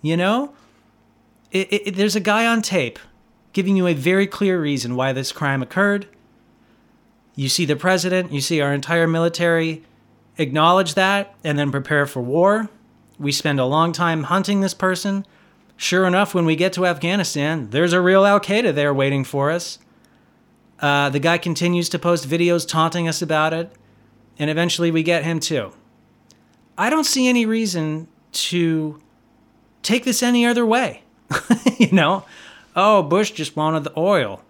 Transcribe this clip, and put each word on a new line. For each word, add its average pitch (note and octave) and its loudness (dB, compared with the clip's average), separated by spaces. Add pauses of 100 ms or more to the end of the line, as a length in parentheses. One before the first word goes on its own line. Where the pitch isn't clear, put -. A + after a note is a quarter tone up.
You E3 -2
know? A3+ -2 (960)
It, F#3+ -2
it, G#3 -2
it, G3+ -8
there's G3+ 0
a G#3+ 0
guy G#3+ 0
on A#3 2
tape D3+ -4 (560)
giving G3 0
you F#3 2
a F3 2
very F3+ 2
clear F#3+ -2
reason B2+ -2
why C3 0
this C3 -6
crime C#3 -2
occurred. G3+ 0 (1300)
You C3+ -4
see E3+ 0
the D3 0
president, F3+ -2
you C#3+ -4
see D#3 0
our C#3+ 0
entire E3 0
military E3 0 (540)
acknowledge D#3+ 2
that G3 0
and D3+ -2
then C#3+ 0
prepare C#3+ 0
for C#3 -8
war. F#3 2 (500)
We C#3 -4
spend C#3+ -2
a C3 2
long D#3+ 2
time E3 -2
hunting G3 0
this F#3+ -2
person. G3 -2 (540)
Sure F#3 0
enough, F#3 2
when F3 2
we D#3+ 4
get F3+ 0
to F3+ -2
Afghanistan, D#3+ -2
there's E3 2
a F#3 4
real F#3+ 6
Al-Qaeda G3+ 2
there C#3+ 2
waiting C3+ 0
for C#3 -2
us. E3+ -6 (1000)
Uh, C#3+ 0
the C#3 -2
guy E3 0
continues F3 -2
to E3+ -4
post E3 -2
videos E3+ 0
taunting E3 -2
us D#3 -4
about D#3+ 0
it, E3 -6 (680)
and D3+ -2
eventually E3 0
we D#3+ 0
get E3 0
him E3 -2
too. B2 -4 (1040)
I G#3 0
don't D#4 2
see C4 0
any A#3+ 4
reason F3 -2 (240)
to D#3+ -2 (840)
take B3 0
this B3 0
any A#3+ 2
other A#3+ 2
way. A3 0 (280)
<laughs> - -4 (360)
You A#3+ 4
know? F#3 2 (500)
"Oh, G3 4
Bush F3+ 0
just - -8
wanted D#3 0
the D3 -8
oil." D#3 0